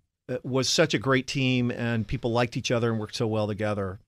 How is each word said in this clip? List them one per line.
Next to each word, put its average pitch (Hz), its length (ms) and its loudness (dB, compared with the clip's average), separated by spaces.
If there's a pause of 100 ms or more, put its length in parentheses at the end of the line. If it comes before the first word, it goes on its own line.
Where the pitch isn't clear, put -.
(420)
was 131 260 0
such 156 240 4
a 147 60 0
great 131 300 2
team, 127 420 2
and 117 380 -2
people 123 240 -2
liked 117 240 2
each 127 160 -2
other 117 180 2
and 113 80 0
worked 107 160 -6
so 117 140 0
well 107 180 2
together. 101 600 -2